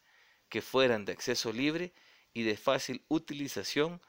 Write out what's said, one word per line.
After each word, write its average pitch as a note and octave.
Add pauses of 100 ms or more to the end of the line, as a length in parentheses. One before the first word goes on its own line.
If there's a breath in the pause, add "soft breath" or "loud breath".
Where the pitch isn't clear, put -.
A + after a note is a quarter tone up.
(500 soft breath)
que A2
fueran A#2+
de F2+
acceso A#2
libre D3+ (400 soft breath)
y A#2
de A2
fácil -
utilización D3